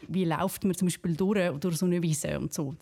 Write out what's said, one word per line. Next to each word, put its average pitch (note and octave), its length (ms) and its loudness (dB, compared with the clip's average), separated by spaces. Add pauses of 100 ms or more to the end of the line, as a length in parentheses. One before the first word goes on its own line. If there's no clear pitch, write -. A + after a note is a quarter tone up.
wie F3+ 180 0
läuft E3 400 0
man F#3 100 4
zum F#3 120 0
Beispiel E3+ 300 0
durch, F#3 420 2
durch E3+ 180 0
so F#3 100 0
eine F3 160 2
Wiese D3+ 360 0
und D3+ 140 -4
so. D3 300 -6